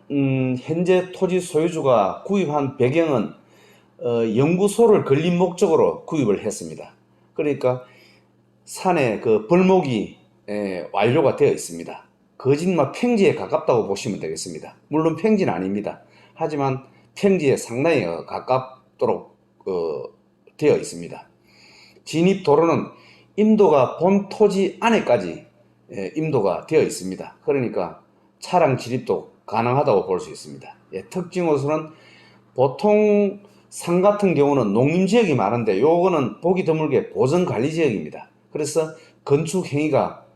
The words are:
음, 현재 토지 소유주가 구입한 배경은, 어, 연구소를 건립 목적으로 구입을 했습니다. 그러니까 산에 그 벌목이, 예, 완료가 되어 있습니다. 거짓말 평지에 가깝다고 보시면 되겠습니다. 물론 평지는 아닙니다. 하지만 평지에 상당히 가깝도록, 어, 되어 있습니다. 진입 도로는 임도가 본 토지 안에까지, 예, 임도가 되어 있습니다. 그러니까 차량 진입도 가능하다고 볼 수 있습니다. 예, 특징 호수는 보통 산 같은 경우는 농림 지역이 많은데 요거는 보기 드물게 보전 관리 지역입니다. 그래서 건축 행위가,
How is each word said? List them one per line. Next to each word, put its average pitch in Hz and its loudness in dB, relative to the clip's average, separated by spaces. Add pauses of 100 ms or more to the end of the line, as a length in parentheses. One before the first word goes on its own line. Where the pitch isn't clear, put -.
(120)
음, 131 0
현재 180 0
토지 185 -2
소유주가 147 0
구입한 147 -2
배경은, 127 0 (680)
어, 117 -2
연구소를 185 4
건립 156 2
목적으로 170 2
구입을 120 -2
했습니다. 82 -10 (400)
그러니까 135 -2 (800)
산에 139 0
그 107 0
벌목이, 175 2 (320)
예, 101 -6
완료가 120 2
되어 139 4
있습니다. 85 -8 (300)
거짓말 147 0
평지에 196 2
가깝다고 107 0
보시면 98 -4
되겠습니다. 80 -12 (120)
물론 160 0
평지는 190 0
아닙니다. 92 -6 (360)
하지만 139 -4 (300)
평지에 156 2
상당히 131 -2
가깝도록, 95 -6 (260)
어, 82 -4 (560)
되어 135 2
있습니다. - -12 (760)
진입 185 0
도로는 151 4 (480)
임도가 196 4
본 196 2
토지 196 0
안에까지, 120 0 (480)
예, 95 -8
임도가 123 -2
되어 151 2
있습니다. 90 -6
그러니까 107 -4 (360)
차량 151 2
진입도 113 -6 (140)
가능하다고 120 0
볼 92 -2
수 78 -12
있습니다. 71 -18 (160)
예, 95 -12
특징 175 -6
호수는 151 -2 (640)
보통 208 2 (280)
산 175 -2
같은 202 4
경우는 139 2
농림 156 2
지역이 190 2
많은데 107 0
요거는 165 2
보기 175 0
드물게 151 0
보전 147 2
관리 127 -2
지역입니다. 107 -4 (240)
그래서 156 -4 (300)
건축 165 -2
행위가, 135 -2